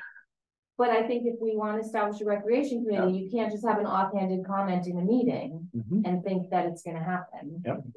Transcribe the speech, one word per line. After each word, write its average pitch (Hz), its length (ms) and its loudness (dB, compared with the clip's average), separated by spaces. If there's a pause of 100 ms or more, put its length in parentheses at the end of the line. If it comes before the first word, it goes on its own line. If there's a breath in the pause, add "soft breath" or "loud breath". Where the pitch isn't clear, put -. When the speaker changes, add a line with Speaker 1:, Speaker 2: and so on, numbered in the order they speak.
(760 loud breath)
Speaker 1:
but 247 140 4
I 233 160 4
think 240 180 0
if 233 160 0
we 220 160 0
want 214 240 0
to 214 60 -4
establish 208 340 0
a 214 40 -4
recreation 233 600 2
committee, 190 280 2
Speaker 2:
Yeah. 190 120 0
Speaker 1:
you - 60 -8
can't 214 220 0
just 214 140 -4
have 208 120 4
an 208 80 0
offhanded 190 580 0
comment 190 440 0
in 180 100 -2
a 175 40 -2
meeting 180 720 0
Speaker 2:
Mm-hmm. 120 300 0
Speaker 1:
and 180 200 0
think 190 260 -2
that 175 160 2
it's 170 160 -6
gonna 165 200 -6
happen. 180 640 -6
Speaker 2:
Yep. - 180 -4 (140)